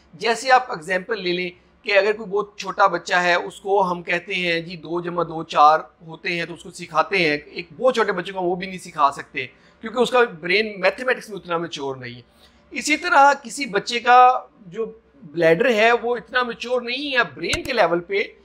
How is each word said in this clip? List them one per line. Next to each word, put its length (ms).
जैसे 340
आप 220
एग्जांपल 480
ले 120
लें 200
कि 60
अगर 220
कोई 120
बहुत 340
छोटा 280
बच्चा 320
है 180
उसको 440
हम 200
कहते 340
हैं 300
जी 120
दो 240
जमा 220
दो 200
चार 460
होते 220
हैं 180
तो 60
उसको 180
सिखाते 460
हैं, 280
एक 280
बहुत 220
छोटे 160
बच्चे 200
को 80
हम 60
वो 100
भी 120
नहीं 120
सिखा 320
सकते 380
क्योंकि 160
उसका 240
ब्रेन 580
मैथमेटिक्स 500
में 80
उतना 200
मैच्योर 400
नहीं 180
है। 80
इसी 240
तरह 360
किसी 320
बच्चे 340
का 500
जो 360
bladder 420
है 260
वो 240
इतना 260
mature 400
नहीं 280
है 120
ब्रेन 400
के 100
level 260
पे 240